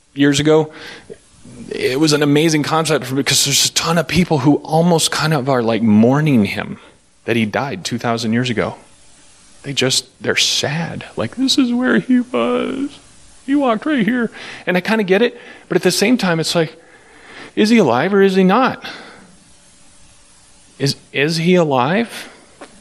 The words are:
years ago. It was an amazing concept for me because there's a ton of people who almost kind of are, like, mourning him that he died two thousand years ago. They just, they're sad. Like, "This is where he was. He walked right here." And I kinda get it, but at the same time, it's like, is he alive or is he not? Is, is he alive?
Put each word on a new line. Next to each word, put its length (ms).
years 280
ago. 320
It 320
was 120
an 120
amazing 400
concept 400
for 100
me 80
because 220
there's 220
a 80
ton 220
of 120
people 300
who 180
almost 560
kind 200
of 160
are, 140
like, 200
mourning 640
him 340
that 100
he 80
died 400
two 140
thousand 340
years 180
ago. 260
They 80
just, 340
they're 140
sad. 680
Like, 200
"This 220
is 140
where 260
he 220
was. 760
He 100
walked 300
right 220
here." 240
And 120
I 40
kinda 220
get 200
it, 160
but 80
at 60
the 80
same 260
time, 240
it's 140
like, 260
is 120
he 100
alive 360
or 80
is 140
he 80
not? 440
Is, 160
is 260
he 180
alive? 760